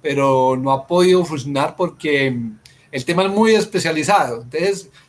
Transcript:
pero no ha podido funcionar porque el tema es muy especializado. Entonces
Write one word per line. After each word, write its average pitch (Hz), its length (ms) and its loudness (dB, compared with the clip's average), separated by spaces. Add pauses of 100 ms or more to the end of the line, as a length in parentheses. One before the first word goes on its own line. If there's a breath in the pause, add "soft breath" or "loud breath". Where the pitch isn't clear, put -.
pero 135 540 2
no 131 160 -2
ha 135 160 -2
podido 180 380 4
funcionar 143 500 -4
porque 143 580 -2 (560 soft breath)
el 131 160 -8
tema 175 200 0
es 196 60 0
muy 220 220 4
especializado. 160 880 0
Entonces 170 460 -4 (200 soft breath)